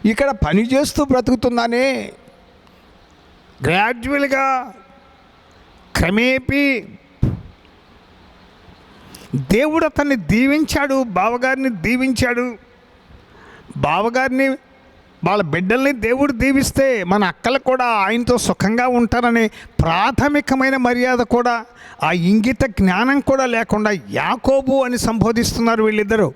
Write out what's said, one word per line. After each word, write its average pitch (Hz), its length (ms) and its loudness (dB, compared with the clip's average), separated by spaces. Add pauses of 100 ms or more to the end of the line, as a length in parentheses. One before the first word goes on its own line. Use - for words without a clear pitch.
ఇక్కడ 226 240 2 (160)
పని 175 200 2
చేస్తూ 269 380 0
బ్రతుకుతుందానే, 247 840 0 (1700)
గ్రాడ్యువల్‌గా 254 880 0 (1500)
క్రమేపీ 254 680 0 (3000)
దేవుడు 302 340 2
అతన్ని 285 300 0 (120)
దీవించాడు, 269 760 2
బావగారిని 247 680 -2
దీవించాడు. 240 760 0 (1300)
బావగారిని, 233 720 -2 (760)
వాళ్ళ 196 200 0
బిడ్డల్ని 190 500 0
దేవుడు 254 400 -2
దీవిస్తే 269 540 0 (160)
మన 196 200 0
అక్కలు 226 360 -2
కూడా 254 280 0 (120)
ఆయనతో 226 380 0
సుఖంగా 220 500 0
ఉంటారనే 240 580 2 (340)
ప్రాథమికమైన 262 1000 0
మర్యాద 247 500 0
కూడా, 240 280 2 (480)
ఆ 151 80 0
ఇంగిత 202 540 2
జ్ఞానం 214 540 2
కూడా 262 260 2
లేకుండా 220 460 -2 (180)
యాకోబు 262 720 0
అని 247 140 -2
సంబోధిస్తున్నారు 226 840 0
వీళ్ళిద్దరూ. 214 520 0